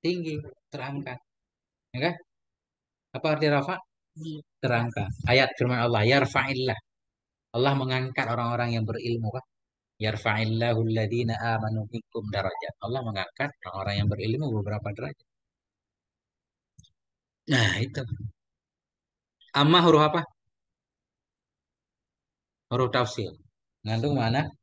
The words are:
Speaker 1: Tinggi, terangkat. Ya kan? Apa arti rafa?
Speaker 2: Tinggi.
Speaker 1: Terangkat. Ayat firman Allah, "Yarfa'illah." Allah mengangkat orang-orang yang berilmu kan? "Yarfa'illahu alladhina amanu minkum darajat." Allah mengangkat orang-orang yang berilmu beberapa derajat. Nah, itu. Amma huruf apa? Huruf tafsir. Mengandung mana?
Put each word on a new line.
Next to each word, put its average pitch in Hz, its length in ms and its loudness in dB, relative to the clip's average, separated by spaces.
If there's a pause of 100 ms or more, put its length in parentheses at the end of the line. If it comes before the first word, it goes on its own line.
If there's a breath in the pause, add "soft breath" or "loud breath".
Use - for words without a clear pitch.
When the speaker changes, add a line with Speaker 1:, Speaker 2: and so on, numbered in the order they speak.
Speaker 1:
Tinggi, 165 320 -4 (320)
terangkat. 135 480 -10 (800)
Ya 139 160 0
kan? 170 40 -4 (1000)
Apa 151 240 0
arti 151 80 4
rafa? 147 320 2 (320)
Speaker 2:
Tinggi. 156 320 -12 (160)
Speaker 1:
Terangkat. 117 480 0 (240)
Ayat 131 240 4
firman 123 240 0
Allah, 117 240 2
"Yarfa'illah." 131 720 2 (800)
Allah 131 240 4
mengangkat 131 480 -2
orang-orang 120 480 -2
yang 113 80 0
berilmu 117 480 -4
kan? 131 160 -10 (560)
"Yarfa'illahu 110 880 0
alladhina 113 480 0 (160)
amanu 110 320 -2
minkum 113 480 -10
darajat." 95 480 -4
Allah 113 240 -4
mengangkat 110 560 -6
orang-orang 95 400 -6
yang 104 80 2
berilmu 113 360 -2 (120)
beberapa 104 320 -6
derajat. 131 380 -12 (2250)
Nah, 104 240 4
itu. 123 240 -4 (1500)
Amma 160 320 6
huruf 156 160 8
apa? 156 240 2 (2500)
Huruf 127 160 2
tafsir. 120 400 -2 (560)
Mengandung 117 320 0
mana? 127 320 0 (120)